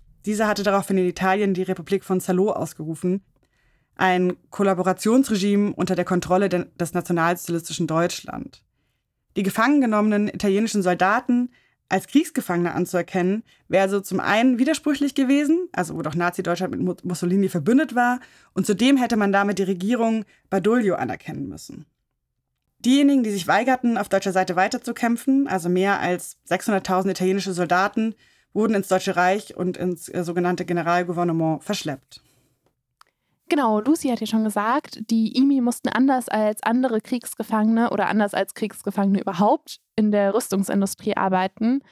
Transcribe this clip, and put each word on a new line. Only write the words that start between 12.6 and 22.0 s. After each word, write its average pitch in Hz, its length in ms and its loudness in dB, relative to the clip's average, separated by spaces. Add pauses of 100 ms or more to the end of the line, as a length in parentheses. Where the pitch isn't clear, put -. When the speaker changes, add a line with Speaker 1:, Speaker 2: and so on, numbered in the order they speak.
Speaker 1:
anzuerkennen, 180 680 -2 (240)
wäre 196 160 2
also 196 160 0
zum 185 200 -4
einen 240 380 2
widersprüchlich 285 560 0
gewesen, 285 600 0
also 160 220 -4
wo 160 60 -6
doch 151 140 -6
Nazi-Deutschland 175 560 -2
mit - 100 -4
Mu-, 180 220 -2
Mussolini 180 460 0
verbündet 233 440 2
war, 247 260 0 (340)
und - 120 -2
zudem 240 320 2
hätte 240 200 0
man 202 160 2
damit 202 260 2
die 196 40 0
Regierung 220 600 -2 (260)
Badoglio 202 460 2
anerkennen - 540 -8
müssen. - 360 -16 (920)